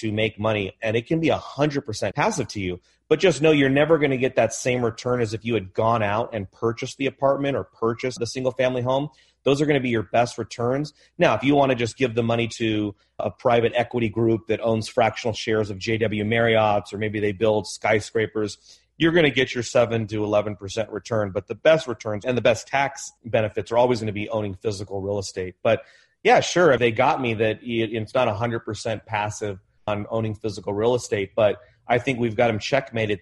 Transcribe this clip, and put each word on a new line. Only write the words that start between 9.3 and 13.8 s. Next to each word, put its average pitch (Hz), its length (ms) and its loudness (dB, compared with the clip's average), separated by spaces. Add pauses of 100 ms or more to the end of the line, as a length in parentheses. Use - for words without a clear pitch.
Those 139 180 4
are 156 40 2
gonna 143 160 4
be 127 80 -2
your 113 140 0
best 120 340 0
returns. 127 560 -4 (240)
Now, 135 180 4
if 110 80 -4
you 139 100 4
wanna 135 220 4
just 117 220 -4
give 120 180 0
the 120 80 2
money 117 240 0 (120)
to 107 360 -2 (240)
a 107 100 -4
private 117 460 2
equity 120 340 0